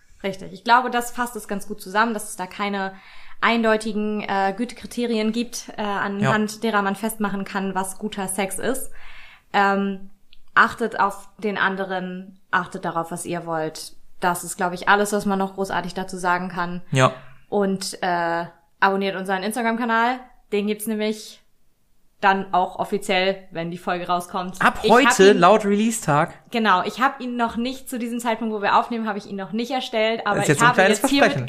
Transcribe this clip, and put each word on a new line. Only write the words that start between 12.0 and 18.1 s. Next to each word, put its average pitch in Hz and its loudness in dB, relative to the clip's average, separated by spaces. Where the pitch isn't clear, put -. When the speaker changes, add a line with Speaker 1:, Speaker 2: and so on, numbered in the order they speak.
Speaker 1:
achtet 180 -2
darauf, 165 -4
was 175 -8
ihr 165 -6
wollt. 160 -6
Das 175 0
ist, 170 -10
glaub 180 -2
ich, 180 -4
alles, 202 4
was 202 0
man 196 0
noch 190 -4
großartig 190 -4
dazu 185 -6
sagen 180 0
kann. 180 -6
Speaker 2:
Ja. 131 4
Speaker 1:
Und, 190 -2
äh, 170 0